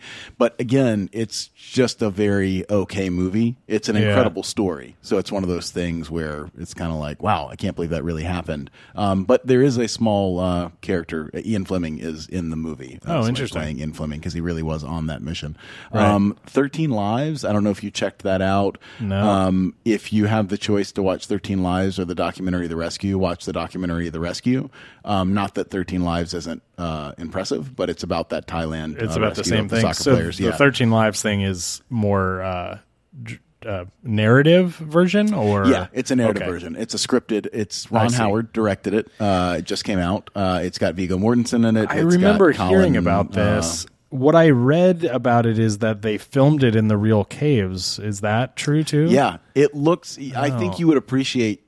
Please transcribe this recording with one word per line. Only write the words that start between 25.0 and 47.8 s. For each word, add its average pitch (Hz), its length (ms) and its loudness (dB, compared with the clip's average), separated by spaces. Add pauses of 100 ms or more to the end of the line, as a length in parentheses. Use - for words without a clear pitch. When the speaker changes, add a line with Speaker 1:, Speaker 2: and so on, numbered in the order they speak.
Speaker 1:
Um, 95 280 0
not 98 220 -2
that 95 140 -6
Thirteen 92 340 -4
Lives 85 300 -2
isn't, 85 280 -10 (160)
uh, 78 400 -8
impressive, 95 560 -6
but 90 160 -4
it's - 140 -8
about 87 280 -4
that 78 140 -6
Thailand, 80 560 -6
Speaker 2:
It's 110 140 -2
Speaker 1:
uh, 82 40 0
Speaker 2:
about 107 160 0
the - 80 -6
Speaker 1:
rescue - 0 - (120)
Speaker 2:
same 107 80 2
Speaker 1:
of 101 60 -6
the 110 80 -2
Speaker 2:
thing. 113 60 2
Speaker 1:
soccer 87 100 2 (100)
Speaker 2:
So 139 120 4
Speaker 1:
players. 82 220 0
Speaker 2:
the 92 60 -2
Speaker 1:
Yeah. 110 140 2
Speaker 2:
Thirteen 131 340 4
Lives 110 300 2
thing 104 180 0
is 98 500 -4
more, 98 520 0
uh, 92 360 -6 (460)
dr-, 117 160 -14 (260)
uh, 95 200 -6 (180)
narrative 143 720 6
version, 180 580 2
or 104 340 2
Speaker 1:
Yeah, 92 260 2
it's 127 180 -2
a 131 60 2
narrative 107 240 2
Speaker 2:
Okay. 92 100 -4
Speaker 1:
version. 85 260 -8
It's - 160 -8
a 107 40 -6
scripted. 110 560 0
It's - 360 -6
Speaker 2:
I 117 60 0
Speaker 1:
Ron 113 140 4
Speaker 2:
see. 120 80 0
Speaker 1:
Howard 113 340 0
directed 101 420 0
it. 107 140 0 (140)
Uh, 90 380 2
it 87 40 -4
just - 220 -6
came 101 140 0
out. 90 360 -2
Uh, 92 280 0
it's 90 140 -6
got 90 180 -2
Viggo 92 220 -2
Mortensen 117 480 2
in 113 120 4
it. 107 120 2
Speaker 2:
I - 100 0
Speaker 1:
It's 165 140 4
Speaker 2:
remember 190 380 6
Speaker 1:
got 95 160 0
Speaker 2:
hearing 95 280 6
Speaker 1:
Colin, - 20 2
Speaker 2:
about 98 400 0
Speaker 1:
uh, 104 180 2
Speaker 2:
this. 82 300 -4 (260)
What 139 240 4
I 165 160 8
read 160 520 4
about 120 420 2
it 113 140 2
is 107 200 2
that 110 220 -2
they 107 160 0
filmed 139 460 4
it 117 100 6
in 110 140 4
the 107 80 4
real 107 300 4
caves. 98 760 -2